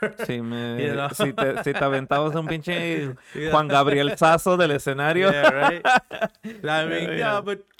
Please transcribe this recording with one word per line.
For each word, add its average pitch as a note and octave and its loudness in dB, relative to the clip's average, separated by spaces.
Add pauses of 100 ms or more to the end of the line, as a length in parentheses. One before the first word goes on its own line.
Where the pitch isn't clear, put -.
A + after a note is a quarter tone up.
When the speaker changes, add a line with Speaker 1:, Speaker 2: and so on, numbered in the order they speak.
Speaker 1:
<laughs> G#3+ -6
Speaker 2:
Sí, A#2+ -4
me, A#2+ -6
Speaker 1:
You C#3+ -2
know? C#3 -4
Speaker 2:
si C#3 -2
te, C3+ -2
si C#3+ -2
te E3+ -6
aventabas C#3+ 0
un D#3+ -2
pinche E3 -4
Speaker 1:
<laughs> - -18
Yeah. D3+ -4
Speaker 2:
Juan D3+ 2
Gabriel C#3+ 4
Sazo E3+ 4
del E3 4
escenario. D3+ 0
Speaker 1:
Yeah, C#3+ 4
right? E3+ 2
Speaker 2:
<laughs> - 0
Speaker 1:
I G#3 -12
mean, A3 -14
Speaker 2:
Yeah, D#3 0
Speaker 1:
yeah, E3 -4
Speaker 2:
yeah. G#3+ -2
Speaker 1:
but G3 -8 (160)